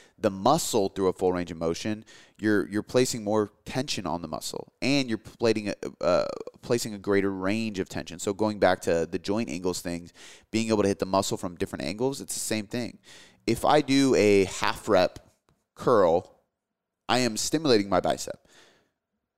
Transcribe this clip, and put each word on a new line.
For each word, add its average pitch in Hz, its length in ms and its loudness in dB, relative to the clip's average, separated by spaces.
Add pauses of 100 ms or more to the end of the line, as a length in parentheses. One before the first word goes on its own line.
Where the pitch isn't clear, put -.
(160)
the 107 140 0
muscle 101 580 2
through 95 200 0
a 92 40 4
full 92 200 0
range 87 180 -4
of 87 60 -10
motion, 87 480 -4 (340)
you're, 104 300 2
you're 101 160 -4
placing 123 400 0
more 104 260 0 (140)
tension - 420 -6
on 85 160 -4
the 82 60 -8
muscle, - 520 -10
and 131 280 0
you're 110 100 -2
plating 110 520 -2
a, - 340 -8
uh, 78 240 4 (340)
placing 120 320 -2
a 101 40 -12
greater 98 340 0
range 98 480 -2
of 90 80 -6
tension. 82 320 -10
So 104 120 -2
going 104 280 -2
back 92 220 4
to 82 280 0
the 92 80 -6
joint 101 320 -4
angles 90 320 -4
things, 87 300 -8 (400)
being 113 160 0
able 107 140 2
to 98 60 2
hit 98 120 -2
the 98 60 -2
muscle 98 300 0
from 90 200 -10
different 85 280 -8
angles, 113 360 -4
it's 90 140 -10
the - 60 -8
same 107 280 -4
thing. 120 300 -8 (460)
If 117 200 0
I 147 160 6
do 135 340 4
a 101 300 6
half - 440 -2
rep 92 300 2 (560)
curl, 95 580 4 (760)
I 120 100 2
am 120 180 0
stimulating 123 520 2
my 92 120 2
bicep. - 380 -2 (1000)